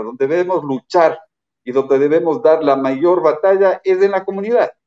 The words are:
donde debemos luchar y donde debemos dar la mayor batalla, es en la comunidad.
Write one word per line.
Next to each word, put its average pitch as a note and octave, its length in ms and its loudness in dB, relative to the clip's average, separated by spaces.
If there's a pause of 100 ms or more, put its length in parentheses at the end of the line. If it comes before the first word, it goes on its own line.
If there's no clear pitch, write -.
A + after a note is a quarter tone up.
donde B2 240 -4
debemos F3 380 -2
luchar D#3 560 0 (420)
y B2+ 80 -10
donde C3+ 300 0
debemos D#3 420 0
dar D#3 220 2
la C#3+ 100 2
mayor C3+ 480 0
batalla, F#3+ 640 0
es F#3+ 180 0
en G3 80 2
la F#3+ 140 -4
comunidad. G3+ 480 -2 (140)